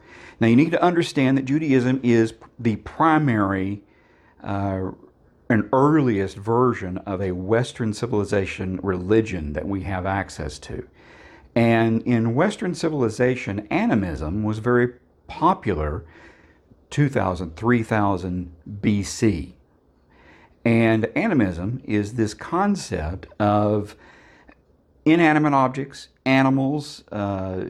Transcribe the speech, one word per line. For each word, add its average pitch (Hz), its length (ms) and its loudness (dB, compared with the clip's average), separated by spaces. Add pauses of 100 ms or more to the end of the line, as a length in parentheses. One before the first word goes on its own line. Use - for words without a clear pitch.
(400)
Now, 113 80 2
you 117 80 6
need 160 160 4
to 170 100 0
understand 151 560 2
that 135 60 -4
Judaism 131 580 2
is 117 320 4 (240)
the 113 180 0
primary, 104 1080 0 (580)
uh, 98 480 -4 (580)
and 107 240 0
earliest 131 640 2
version 107 640 0
of 98 240 -6
a 92 100 -2
Western 110 600 -2
civilization 98 880 -2
religion 92 720 0
that 73 140 -6
we 98 160 -4
have 95 220 -6
access 95 560 -6
to. - 260 -14 (680)
And 113 480 2
in 117 320 0
Western 180 400 -2
civilization, 127 960 -2
animism 101 720 -2
was 107 160 -2
very 120 360 2 (340)
popular 90 760 -2 (840)
two 143 220 0
thousand, 90 460 -4
three 117 260 2
thousand 92 720 -2 (280)
B 104 220 0
C. 95 520 -2 (1120)
And 113 500 4
animism 120 680 -2
is 104 300 -2
this 110 180 0
concept 151 920 -4 (120)
of 104 560 2 (1080)
inanimate 156 480 4
objects, 135 560 -2 (160)
animals, 135 880 2
uh, 95 580 -4